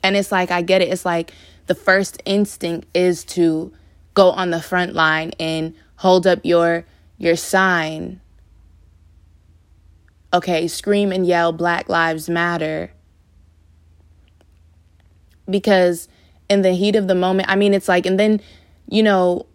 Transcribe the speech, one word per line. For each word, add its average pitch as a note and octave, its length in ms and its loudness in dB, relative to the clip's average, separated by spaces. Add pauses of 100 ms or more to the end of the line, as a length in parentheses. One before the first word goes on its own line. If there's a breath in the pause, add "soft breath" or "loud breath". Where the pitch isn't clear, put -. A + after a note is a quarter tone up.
And G3 140 2
it's G3+ 160 -2
like, F3+ 180 0
I F3 120 -2
get F#3 200 2
it. F3 60 0
It's F#3 160 -6
like E3+ 280 -4 (340 loud breath)
the F3+ 80 -2
first - 500 -2
instinct G3 720 -4
is F3+ 300 0
to E3 480 -2 (420 soft breath)
go F#3 160 6
on F3+ 200 -4
the E3 100 -2
front F3+ 340 -4
line D#3+ 440 0
and D#3+ 360 -6 (220 soft breath)
hold F#3 300 4
up F3 160 2
your, E3+ 420 2 (340 soft breath)
your E3+ 180 0
sign. F3+ 840 -2 (2250)
Okay, E3+ 320 0
scream G3+ 460 -2
and F#3 140 -2
yell, E3+ 260 0
"Black E3+ 360 -2
Lives E3 400 -2
Matter." E3+ 640 -4 (2500)
Because F#3 600 2 (400 soft breath)
in G3+ 140 2
the F#3 100 4
heat G3+ 240 0
of G3+ 100 0
the F#3 80 2
moment, F#3 360 0
I G3 60 0
mean, G3+ 180 2
it's F#3+ 140 -2
like, F3+ 180 0
and F#3+ 120 0
then, G#3+ 220 2 (480 soft breath)
you A3 140 0
know F#3 520 2